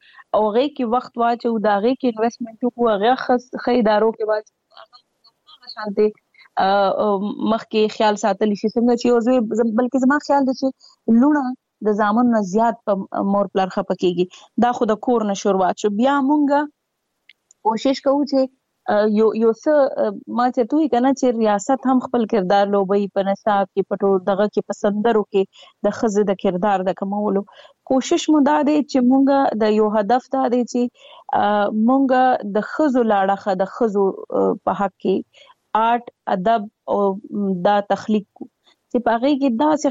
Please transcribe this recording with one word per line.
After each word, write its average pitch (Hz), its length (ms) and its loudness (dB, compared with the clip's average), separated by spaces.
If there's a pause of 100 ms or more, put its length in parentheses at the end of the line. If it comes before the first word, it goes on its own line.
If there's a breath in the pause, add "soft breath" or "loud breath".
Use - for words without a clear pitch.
(340 soft breath)
او 208 160 2
هغې 247 240 0
کې 254 100 -4 (100)
وخت 247 300 -4
واچوو، 233 400 -2
د 214 120 2
هغې 226 220 0
کې 269 140 -2
انویسټمنټ 226 480 -6
وکړو، 240 340 -2
هغه 208 180 2 (100)
ښه، - 120 0 (280)
ښه 247 180 -2
ادارو 214 360 2
کې 220 140 -8
واچوو، 214 300 -6 (180)
هغه - 240 -20 (720)
شانتې، 214 340 0 (500 soft breath)
آه، 196 320 2 (120)
آه، 208 160 0 (340)
مخکې 220 460 -2
خیال 214 260 2
ساتلی 208 380 0
شي. 220 60 0
څنګه 240 320 0
چې 247 120 -2
یو 240 140 4
زوی، 254 120 4 (200)
زم-، 233 200 0
بلکې 254 260 0
زما 277 220 4
خیال 285 220 2
دی 262 120 0
چې 269 60 -2 (540 soft breath)
لوڼه 285 240 2 (420)
د 208 140 2
زامن 220 340 2
نه 220 60 2 (100)
زیات 226 260 2 (100)
په 202 440 -2
مور 202 240 0
پلار 190 220 -2
خفه 190 180 -2
کېږي. 180 320 0 (380 loud breath)
دا 240 80 2
خو 247 180 -2
د 214 160 -2
کور 233 240 0
نه 196 40 -2
شروعات 190 500 0
شو. 214 60 0 (100)
بیا 277 200 2
مونږ 285 480 2 (960)
کوشش 226 360 0
کوو 285 240 0
چې، 269 160 0 (460)
آه، 208 200 2 (120)
یو، 220 100 4 (140)
یو 226 100 4
څه، - 200 -2 (300)
آه، 214 100 -2 (260)
ما 247 120 2
چې 247 180 -2
ته 294 80 -2
وایي 311 120 2
که 240 120 0
نه 262 120 2
چې 247 260 0
ریاست 220 520 0
هم 254 160 2
خپل 240 260 -2
کردار 202 420 2
لوبوي 202 400 0
په 196 140 0
نصاب 196 380 -2
کې، - 220 -4
په 202 140 -6
ټول 196 240 2
دغه 202 220 0
کې، 202 200 -6
په 196 120 -10
سندرو 208 420 0
کې 196 200 0 (420 loud breath)
د 208 140 -2
ښځې 214 320 0
د - 20 0 (100)
کردار 190 460 0
د 180 120 -4
کمولو. 202 420 -2 (480 loud breath)
کوشش 269 380 0
مو 302 220 4
دا 302 80 2 (100)
دی 302 140 2
چې 269 180 -2
مونږ 269 260 4 (380)
د 214 140 2
یو 214 180 4
هدف 226 400 0
دا 262 120 0
دی 247 160 0
چې، 240 180 -4 (580 loud breath)
آه، 208 260 0 (220)
مونږ 269 180 2 (480)
د 208 180 -2
ښځو 262 300 2
له 220 220 0
اړخه 196 280 -2 (100)
د - 20 -2 (100)
ښځو، 202 300 0 (340)
آه، 190 140 2 (120)
په 190 160 -2
حق 196 220 -4
کې 202 140 0 (580 soft breath)
آرټ، 233 360 0 (160)
ادب 208 400 -2 (220)
او، 202 100 -2 (140)
م، 202 400 -6 (160)
دا 208 80 2 (160)
تخلیق 214 400 -2
کو. - 120 -18 (500 soft breath)
چې 247 100 2
په 240 100 0
هغې 254 260 0
کې 277 80 2 (140)
داسې 302 280 0